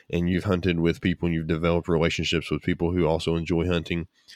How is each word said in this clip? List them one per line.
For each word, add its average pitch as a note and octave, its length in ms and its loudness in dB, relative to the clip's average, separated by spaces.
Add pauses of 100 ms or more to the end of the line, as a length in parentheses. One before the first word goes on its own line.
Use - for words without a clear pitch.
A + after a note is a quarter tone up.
(100)
and F2 200 0
you've F2+ 140 0
hunted F2+ 360 0
with E2 220 2
people F2 260 0
and E2+ 80 0
you've D#2+ 120 -4
developed E2+ 400 0
relationships E2 640 0
with D2+ 100 -4
people E2+ 300 -2
who F2+ 140 2
also E2 300 0
enjoy E2 300 0
hunting, E2+ 420 -2 (280)